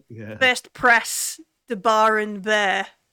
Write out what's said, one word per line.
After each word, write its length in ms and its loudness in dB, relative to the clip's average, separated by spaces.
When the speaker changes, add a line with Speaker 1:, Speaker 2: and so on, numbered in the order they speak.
Speaker 1:
Yeah. 280 -14
Speaker 2:
first 360 0
press 640 0
Debaran 720 0
bear, 460 0